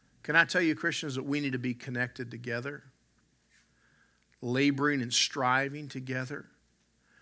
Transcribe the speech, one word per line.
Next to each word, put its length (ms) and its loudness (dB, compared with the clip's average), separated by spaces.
Can 120 0
I 100 8
tell 160 2
you, 140 4
Christians, 400 -4
that 80 -4
we 160 -2
need 140 -2
to 60 -2
be 140 -2
connected 560 -6
together, 540 -8
laboring 600 4
and 120 -4
striving 760 2
together? 580 -6